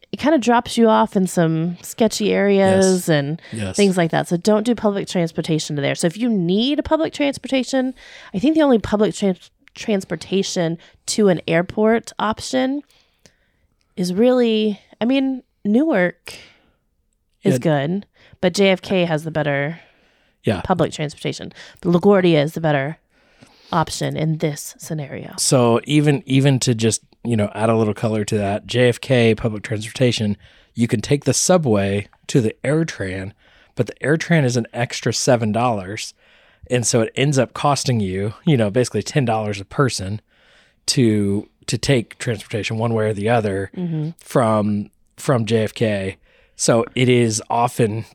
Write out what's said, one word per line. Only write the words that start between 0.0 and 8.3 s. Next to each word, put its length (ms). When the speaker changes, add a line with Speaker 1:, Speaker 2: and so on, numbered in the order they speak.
Speaker 1:
it 60
kinda 200
drops 380
you 120
off 280
in 100
some 560
sketchy 500
areas 540
Speaker 2:
Yes. 220
Speaker 1:
and 340
Speaker 2:
Yes. 240
Speaker 1:
things 200
like 160
that. 160
So 80
don't 280
do 100
public 340
transportation 680
to 60
there. 120
So 120
if 100
you 120
need 560
public 280
transportation, 840